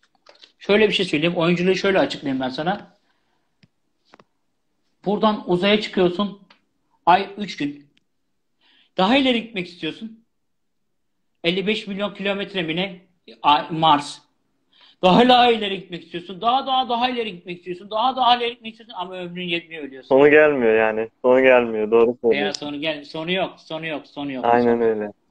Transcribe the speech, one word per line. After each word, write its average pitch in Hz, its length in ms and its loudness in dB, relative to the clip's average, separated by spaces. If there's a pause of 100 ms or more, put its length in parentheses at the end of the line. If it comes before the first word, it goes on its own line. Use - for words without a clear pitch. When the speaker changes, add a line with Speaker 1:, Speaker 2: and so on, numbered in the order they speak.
(600)
Speaker 1:
şöyle 208 300 2
bir - 40 -4
şey 196 120 0
söyleyeyim. 170 300 -2
Oyunculuğu 175 400 0
şöyle 190 240 0
açıklayayım 139 420 -4
ben 127 80 -4
sana. 165 480 -8 (2000)
Buradan 208 440 0
uzaya 202 320 2
çıkıyorsun. 185 600 -2 (640)
Ay 196 320 4
üç 208 200 -12
gün. 147 300 -8 (1120)
Daha 208 200 2
ileri 254 260 0
gitmek 185 240 -10
istiyorsun. - 560 -14 (1200)
Elli 180 240 -4
beş 214 200 -6
milyon 202 260 -8
kilometre 196 500 -8
mi 156 120 -6
ne? 185 240 -8 (420)
Ay, 151 300 2
Mars. 160 480 0 (840)
Daha, 226 260 6
daha 247 220 6
ileri 202 280 -4
gitmek 170 240 -14
istiyorsun. 175 380 -14
Daha, 247 260 -2
daha, 262 220 -2
daha 240 200 -2
ileri 233 220 -6
gitmek 175 260 -14
istiyorsun. 190 340 -14
Daha, 240 240 -2
daha 240 220 2
ileri 233 140 -4
gitmek 226 220 -16
istiyorsun 233 240 -20
ama 185 180 -10
ömrün 180 320 -10
yetmiyor, 165 360 -8
ölüyorsun. 135 260 -16
Speaker 2:
Sonu 139 200 6
gelmiyor 147 460 6
yani. 110 340 0 (120)
Sonu 127 200 4
gelmiyor. 117 500 4
Doğru 117 300 4
söylüyorsun. 117 100 2
Speaker 1:
Veya 143 220 -2
sonu 143 280 -10
gel-, 151 220 -6
sonu 160 280 -8
yok. 185 280 -6
Sonu 160 260 -12
yok. 147 220 -10
Sonu 143 240 -10
yok. 127 140 -6
Speaker 2:
Aynen 120 280 4
Speaker 1:
Sonu 117 100 0
yok. 110 120 2
Speaker 2:
öyle. 104 160 -6 (200)